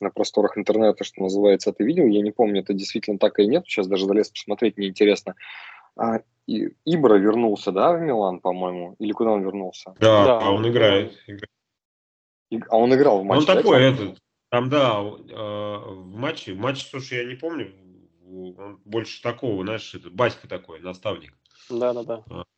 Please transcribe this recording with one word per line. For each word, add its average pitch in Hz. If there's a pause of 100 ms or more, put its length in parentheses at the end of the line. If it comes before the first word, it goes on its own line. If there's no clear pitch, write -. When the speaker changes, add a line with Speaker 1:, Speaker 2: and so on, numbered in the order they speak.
Speaker 1:
на 101
просторах -
интернета, 107
что -
называется, 98
это 104
видел, 160
я 104
не 107
помню, 104
это 104
действительно 98
так 104
или 104
нет, 151
сейчас 98
даже 95
залез 101
посмотреть, 104
мне 101
интересно. 95 (600)
А, 113 (260)
и-, 110 (140)
Ибра 147
вернулся, 107
да, 120
в 165
Милан, 104
по-моему, 90
или 104
куда 113
он 101
вернулся? 95
Speaker 2:
Да, 107
Speaker 3:
Да, 120
Speaker 2:
а 98
он 98
Speaker 3:
он 113
Speaker 2:
играет, 104
Speaker 3:
играет. -
Speaker 2:
играет. 101 (1040)
Speaker 1:
И-, 113
а 113
он 123
играл 131
в -
Speaker 2:
Он 98
Speaker 1:
матче, 147
да, 190
Speaker 2:
такой, 135
Speaker 1:
кстати? 131
Speaker 2:
этот, 92 (320)
там, 123
да, 127
э, 101
в 104
матче, 135
в 92
матче, 135
слушай, 131
я 120
не 127
помню, 139 (840)
он 98
больше 110
такого, 117
знаешь, 107
это 85
Баська 113
такой, 82
наставник. 87 (340)
Speaker 3:
Да, 123
да, 120
да. 117
Speaker 2:
А, 90 (140)